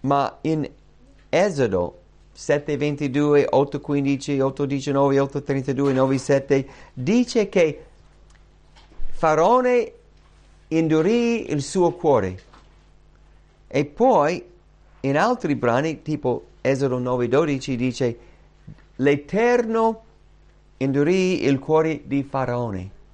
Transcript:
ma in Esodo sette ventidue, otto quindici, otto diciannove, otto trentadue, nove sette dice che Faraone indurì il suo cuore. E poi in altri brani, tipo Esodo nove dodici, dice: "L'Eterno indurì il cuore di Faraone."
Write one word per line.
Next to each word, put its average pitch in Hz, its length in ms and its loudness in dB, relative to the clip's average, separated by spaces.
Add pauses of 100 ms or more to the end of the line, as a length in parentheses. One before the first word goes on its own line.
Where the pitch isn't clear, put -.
ma 139 400 -2
in 160 280 -2 (600)
Esodo 131 720 0 (300)
sette 147 460 -4
ventidue, 147 720 0
otto 143 300 0
quindici, 139 600 -2
otto 135 240 -2
diciannove, 139 560 0
otto 139 200 -4
trentadue, 135 520 -2
nove 131 240 2
sette 135 500 0 (260)
dice 214 540 0
che 160 380 0 (1300)
Faraone 226 800 2 (760)
indurì 180 840 2
il 147 120 -2
suo 175 320 0
cuore. 110 480 0 (1300)
E 147 180 -2
poi 175 600 0 (540)
in 139 180 0
altri 185 380 0
brani, 131 460 0
tipo - 460 -4 (120)
Esodo 131 400 0
nove 123 300 -2
dodici, 139 480 0
dice: 120 400 -2 (800)
"L'Eterno 226 1080 0 (720)
indurì 160 680 0
il 139 140 2
cuore 156 440 0
di 139 200 -4
Faraone." 120 760 -6 (140)